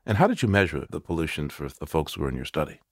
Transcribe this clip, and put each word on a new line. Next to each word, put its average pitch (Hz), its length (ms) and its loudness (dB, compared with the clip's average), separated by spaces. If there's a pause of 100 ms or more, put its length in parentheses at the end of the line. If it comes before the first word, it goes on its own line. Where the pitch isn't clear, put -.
And 110 140 2
how 190 80 8
did 247 160 0
you 113 60 4
measure 87 420 2
the 85 100 -8
pollution 80 480 -2
for 69 220 -10
the - 160 -12
folks 78 260 0
who - 80 -6
were 69 80 0
in 65 80 -4
your 64 80 -6
study? - 360 -4 (120)